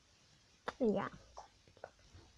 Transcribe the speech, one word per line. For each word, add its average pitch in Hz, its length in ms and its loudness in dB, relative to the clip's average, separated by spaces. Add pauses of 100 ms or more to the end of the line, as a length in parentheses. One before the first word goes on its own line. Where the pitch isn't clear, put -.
(800)
Ya. 196 320 4 (1300)